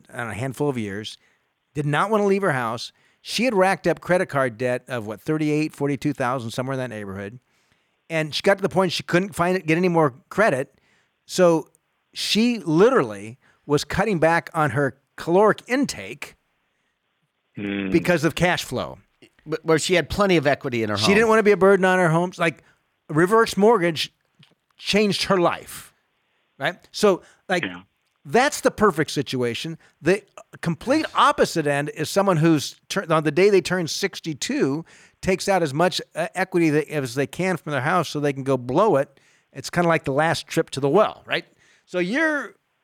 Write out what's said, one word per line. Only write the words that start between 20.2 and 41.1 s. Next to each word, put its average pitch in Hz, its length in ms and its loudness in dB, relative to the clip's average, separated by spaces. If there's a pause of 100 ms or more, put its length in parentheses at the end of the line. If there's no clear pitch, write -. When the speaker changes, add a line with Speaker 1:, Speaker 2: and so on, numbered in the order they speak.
Speaker 3:
of 143 100 2
equity 123 360 0
in 107 80 -2
her 104 60 0
Speaker 1:
She 104 100 0
Speaker 3:
home. 196 100 4
Speaker 1:
didn't 226 120 4
wanna 220 140 4
be 202 80 4
a 202 60 4
burden 190 280 4
on 185 140 4
her 175 100 4
homes. 170 300 0
Like, 165 240 -2 (480)
reverse 185 460 2
mortgage 185 560 2 (640)
changed - 480 0
her 196 140 2
life, 127 540 -4 (680)
right? 160 180 -4 (160)
So, 196 280 2 (280)
like, 180 160 -2
Speaker 2:
Yeah. 90 160 -8 (440)
Speaker 1:
that's 240 360 0
the 262 100 2
perfect 160 400 0
situation. 123 640 -4 (240)
The 170 220 0 (380)
complete 269 440 -2 (120)
opposite 233 500 2
end 143 240 0
is 151 180 -6
someone 196 280 2
who's 156 400 2 (120)
tur-, 190 220 -6
on 156 140 2
the 156 80 0
day 185 180 4
they 190 100 6
turn 175 280 -2
sixty-two, 165 960 -4 (360)
takes 190 280 -2
out 185 160 2
as 135 100 -4
much, 175 260 0 (140)
uh, 165 220 -4
equity 180 340 0
that, 147 180 0
as 131 280 -6
they 139 100 -2
can 180 300 -2
from - 160 -10
their 135 80 -2
house 165 280 0
so 147 120 -8
they 147 120 0
can 131 120 -10
go 135 120 0
blow 147 400 2
it. - 220 -2 (340)
It's - 160 -14
kinda 175 200 0
like 160 160 0
the 139 80 -2
last 156 340 0
trip - 240 -2
to 135 100 -10
the 139 80 0
well, 165 380 0